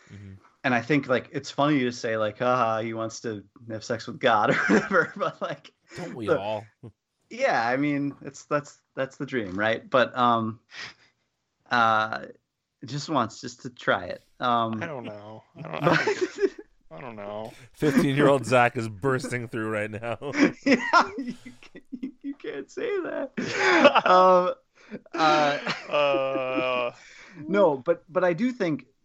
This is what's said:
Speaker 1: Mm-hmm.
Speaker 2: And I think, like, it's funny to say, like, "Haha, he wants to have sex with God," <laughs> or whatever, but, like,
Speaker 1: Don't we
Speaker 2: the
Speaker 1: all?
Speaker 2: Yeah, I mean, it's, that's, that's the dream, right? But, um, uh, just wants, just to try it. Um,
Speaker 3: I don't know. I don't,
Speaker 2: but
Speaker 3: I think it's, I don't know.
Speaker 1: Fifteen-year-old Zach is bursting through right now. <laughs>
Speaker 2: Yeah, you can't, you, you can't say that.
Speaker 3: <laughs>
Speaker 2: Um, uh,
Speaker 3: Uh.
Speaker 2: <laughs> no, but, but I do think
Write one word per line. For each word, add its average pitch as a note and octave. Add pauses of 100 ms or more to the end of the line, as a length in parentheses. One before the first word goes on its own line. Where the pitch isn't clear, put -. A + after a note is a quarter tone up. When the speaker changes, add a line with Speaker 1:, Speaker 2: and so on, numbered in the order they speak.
Speaker 1:
Mm-hmm. G2 (280)
Speaker 2:
And C3
I A#2+
think, C#3
like, A#2+
it's C#3+
funny D3
to B2
say, A#2+
like, G#2+
"Haha, B2
he A2+
wants A2+
to G#2+ (260)
have A2
sex A2+
with A#2
God," A#2
<laughs> -
or F#3+
whatever, F#3+
but, G#3
like, E3+ (240)
Speaker 1:
Don't F#3+
we A2+
Speaker 2:
the D#3
Speaker 1:
all? G#2+ (640)
Speaker 2:
Yeah, G#3
I B2
mean, C#3+
it's, -
that's, D3 (160)
that's C3+
the D3
dream, G#2
right? A2
But, C3
um, A2+ (1120)
uh, A2+ (640)
just C#3
wants, B2
just -
to C3
try A2
it. - (160)
Um, A2+
Speaker 3:
I -
don't C3+
know. G#2+ (140)
I -
don't, -
Speaker 2:
but -
Speaker 3:
I -
think -
it's, - (520)
I D#3+
don't B2
know. G#2 (220)
Speaker 1:
Fifteen-year-old C#3
Zach A#2+
is A2+
bursting B2
through A2
right G#2+
now. A2
<laughs> C#3 (320)
Speaker 2:
Yeah, C4+
you B3 (280)
can't, - (160)
you, C4+ (100)
you C#4+
can't -
say - (120)
that. D#4+
Speaker 3:
<laughs> -
Speaker 2:
Um, F#3 (600)
uh, D3+ (340)
Speaker 3:
Uh. C3 (260)
Speaker 2:
<laughs> E3
no, E3+
but, E3
but F3
I F3+
do A3+
think E3+ (200)